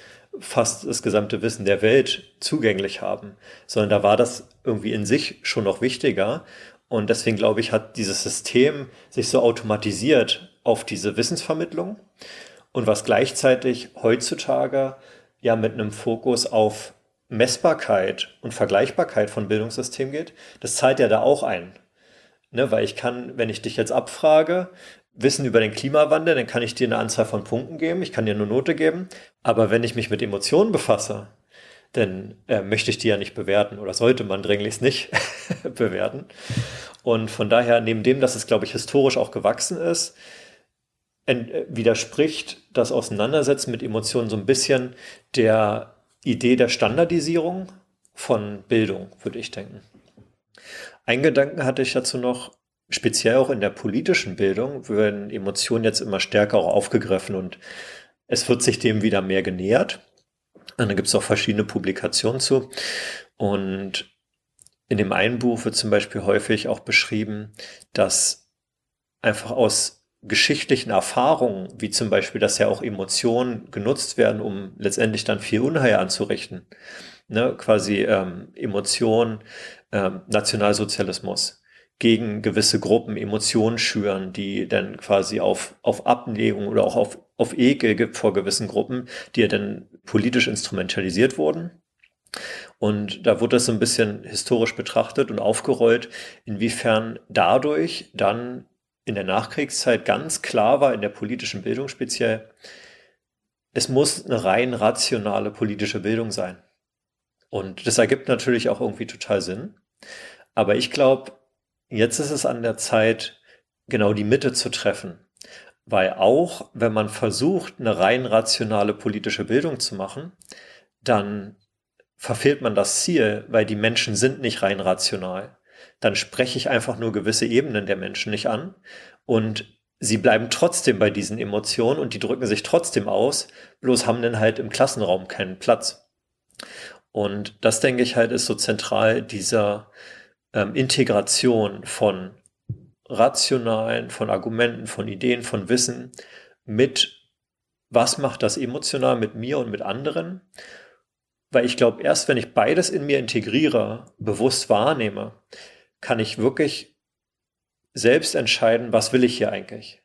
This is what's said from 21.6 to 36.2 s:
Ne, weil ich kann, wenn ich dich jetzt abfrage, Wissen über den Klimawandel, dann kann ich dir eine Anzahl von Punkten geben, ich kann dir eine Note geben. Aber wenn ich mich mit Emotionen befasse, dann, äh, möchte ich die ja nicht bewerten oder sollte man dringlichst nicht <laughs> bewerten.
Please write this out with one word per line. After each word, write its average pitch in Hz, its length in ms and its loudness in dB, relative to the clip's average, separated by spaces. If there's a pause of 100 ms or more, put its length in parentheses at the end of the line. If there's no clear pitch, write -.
Ne, 123 200 0
weil 110 120 2
ich 104 120 -4
kann, 123 420 -6
wenn 117 120 0
ich 104 120 -8
dich - 140 -6
jetzt 110 160 0
abfrage, 156 800 2 (480)
Wissen 135 280 2
über 117 160 6
den 107 100 2
Klimawandel, 151 640 2
dann 120 120 -2
kann 120 140 -2
ich 117 140 -4
dir 127 120 0
eine 113 100 0
Anzahl 110 280 0
von 104 200 -4
Punkten 131 320 -6
geben, 165 240 -2
ich - 100 -6
kann 117 140 -2
dir 104 100 0
eine 104 100 0
Note 131 300 0
geben. 160 320 0 (360)
Aber 110 280 4
wenn 117 120 2
ich 117 120 -4
mich 107 140 -4
mit 104 120 -2
Emotionen 147 520 2
befasse, 107 540 0 (680)
dann, 104 420 -2 (120)
äh, 110 140 0
möchte 101 300 -2
ich 107 60 0
die - 100 -2
ja 107 80 4
nicht 98 180 -6
bewerten 101 460 0
oder 98 140 -6
sollte 120 320 4
man 98 180 -4
dringlichst 101 380 0
nicht - 280 0 (300)
<laughs> - 240 -8
bewerten. 98 640 -2 (800)